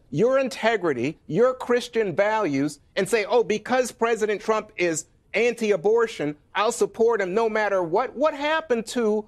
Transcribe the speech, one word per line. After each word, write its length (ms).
your 280
integrity, 800
your 260
Christian 640
values, 640
and 120
say, 160
"Oh, 200
because 480
President 480
Trump 360
is 300
anti-abortion, 1000
I'll 180
support 480
him 140
no 140
matter 360
what." 320
What 180
happened 520
to 420